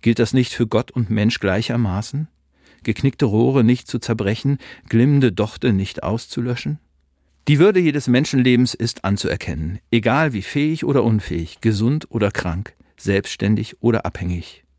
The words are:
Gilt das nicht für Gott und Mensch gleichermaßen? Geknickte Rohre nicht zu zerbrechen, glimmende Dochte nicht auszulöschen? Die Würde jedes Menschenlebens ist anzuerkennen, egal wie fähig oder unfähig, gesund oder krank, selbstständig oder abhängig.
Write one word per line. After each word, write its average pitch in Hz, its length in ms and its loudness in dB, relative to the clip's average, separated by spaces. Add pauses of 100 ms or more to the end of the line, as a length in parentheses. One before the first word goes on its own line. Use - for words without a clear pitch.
Gilt 117 200 2
das 113 120 2
nicht 127 220 0
für 120 120 0
Gott 113 240 -2
und 110 200 -4
Mensch 110 280 0
gleichermaßen? 110 880 -2 (540)
Geknickte 135 440 0
Rohre 120 360 4
nicht 120 260 2
zu 123 100 -6
zerbrechen, 113 580 -2 (320)
glimmende 131 420 4
Dochte 107 440 -2
nicht 95 280 -4
auszulöschen? 123 760 -4 (680)
Die 147 120 4
Würde 185 200 6
jedes 147 300 0
Menschenlebens 127 640 4
ist - 320 -6
anzuerkennen, 92 760 -4 (100)
egal 120 420 2
wie 101 100 -4
fähig 156 440 -2
oder 135 180 2
unfähig, 95 560 -2
gesund 113 480 0
oder 104 220 0
krank, 90 440 -6 (220)
selbstständig 104 880 -2
oder 113 240 0
abhängig. 90 580 -8 (140)